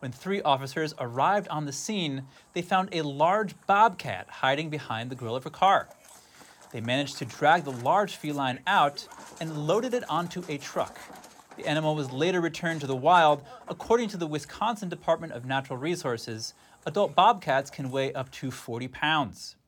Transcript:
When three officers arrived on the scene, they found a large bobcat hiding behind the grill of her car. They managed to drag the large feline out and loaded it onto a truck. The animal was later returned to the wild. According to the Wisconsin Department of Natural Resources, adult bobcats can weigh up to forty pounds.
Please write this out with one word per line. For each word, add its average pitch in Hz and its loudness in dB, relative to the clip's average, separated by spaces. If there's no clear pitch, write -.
When 127 -8
three 196 -4
officers 156 0
arrived 143 0
on 151 -4
the 143 -6
scene, 147 -4
they 175 -4
found 190 0
a 170 -2
large 160 2
bobcat 190 4
hiding 143 0
behind 123 -6
the 131 -8
grill 117 -6
of 131 -4
her 156 -8
car. 190 4
They 117 -8
managed 131 -2
to - -6
drag 151 4
the 139 -6
large 151 2
feline 139 -4
out 156 2
and 156 -6
loaded 226 0
it 247 -4
onto 170 -2
a - -4
truck. - -6
The - -8
animal 156 0
was 139 -4
later 175 0
returned 165 -2
to 147 -6
the 131 -2
wild. 147 6
According 226 0
to 190 -10
the 170 -2
Wisconsin 202 -4
Department 165 -2
of 123 -10
Natural 135 -2
Resources, 131 -4
adult 202 0
bobcats 180 4
can 131 -8
weigh 135 0
up 131 -6
to - -8
forty 123 -8
pounds. 147 -2